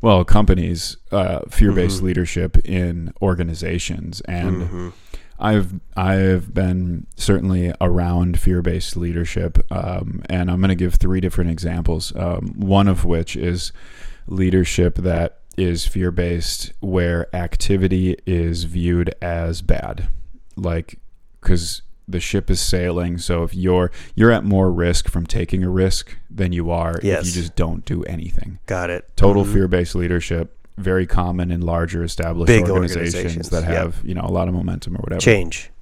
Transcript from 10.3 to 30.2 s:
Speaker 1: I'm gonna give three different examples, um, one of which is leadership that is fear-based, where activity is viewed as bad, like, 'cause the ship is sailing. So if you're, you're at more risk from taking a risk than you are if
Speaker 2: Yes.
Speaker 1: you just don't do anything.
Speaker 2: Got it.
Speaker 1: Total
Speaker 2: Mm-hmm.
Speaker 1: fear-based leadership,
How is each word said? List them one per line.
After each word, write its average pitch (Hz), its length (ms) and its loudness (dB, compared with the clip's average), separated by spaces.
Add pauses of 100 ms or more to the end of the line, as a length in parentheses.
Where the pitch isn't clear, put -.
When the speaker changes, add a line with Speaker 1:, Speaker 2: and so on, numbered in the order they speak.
Speaker 1:
I'm 90 100 0
gonna 95 140 4
give 87 220 -2
three 92 240 4
different 87 300 0
examples, 82 680 -2
um, 90 400 -4
one 98 320 4
of 92 160 2
which 82 320 0
is 87 340 -4 (560)
leadership 92 680 2
that 85 420 -2 (180)
is 85 300 0
fear-based, 87 960 -2
where 87 540 0
activity 92 840 2 (100)
is 85 380 0
viewed 87 580 0
as 85 400 -4
bad, - 460 2 (480)
like, 85 420 -6 (420)
'cause 85 420 2 (260)
the 90 100 -4
ship - 320 -2
is 90 80 2
sailing. 87 600 0
So 85 260 -2
if 85 100 -4
you're, 90 380 2 (240)
you're 113 160 8
at 110 120 2
more 95 280 4
risk 87 360 2
from 85 160 -2
taking 92 380 -2
a 90 80 0
risk 92 460 2 (120)
than 90 240 -2
you 85 180 -2
are 85 260 -2
if - 80 -8
Speaker 2:
Yes. 87 220 0
Speaker 1:
you 87 160 -2
just 85 120 -6
don't 82 300 -2
do - 200 -4
anything. 87 640 -2
Speaker 2:
Got 90 240 -4
it. 87 240 -8
Speaker 1:
Total 101 300 8
Speaker 2:
Mm-hmm. 104 80 -2
Speaker 1:
fear-based 92 420 0
leadership, 87 600 -2 (220)